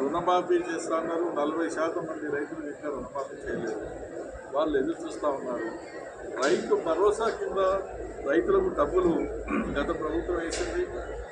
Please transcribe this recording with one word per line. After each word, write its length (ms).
రుణమాఫీ 560
చేస్తా 280
అన్నారు. 300
నలభై 380
శాతం 320
మంది 180
రైతులు 260
ఇంకా 220
రుణమాఫీ 500
చేయలేదు. 360
వాళ్ళు 260
ఎదురు 240
చూస్తా 240
ఉన్నారు. 300
రైతు 300
భరోసా 400
కింద 220
రైతులకు 480
డబ్బులు 320
గత 120
ప్రభుత్వం 420
వేసింది, 420